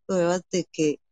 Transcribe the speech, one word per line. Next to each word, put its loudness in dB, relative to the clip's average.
pruebas 0
de -2
que 0